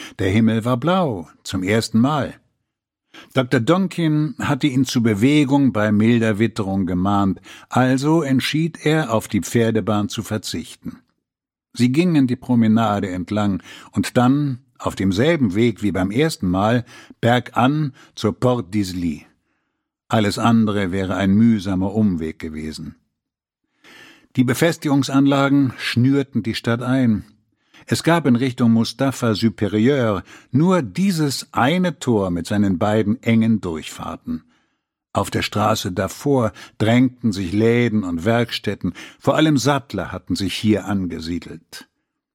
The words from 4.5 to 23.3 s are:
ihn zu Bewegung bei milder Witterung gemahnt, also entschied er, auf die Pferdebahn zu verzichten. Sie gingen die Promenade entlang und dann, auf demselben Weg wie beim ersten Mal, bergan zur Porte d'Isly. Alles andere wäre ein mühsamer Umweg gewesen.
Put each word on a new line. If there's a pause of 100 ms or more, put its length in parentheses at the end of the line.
ihn
zu
Bewegung
bei
milder
Witterung
gemahnt, (280)
also
entschied
er,
auf
die
Pferdebahn
zu
verzichten. (760)
Sie
gingen
die
Promenade
entlang (280)
und
dann, (180)
auf
demselben
Weg
wie
beim
ersten
Mal, (360)
bergan (200)
zur
Porte
d'Isly. (880)
Alles
andere
wäre
ein
mühsamer
Umweg
gewesen. (1400)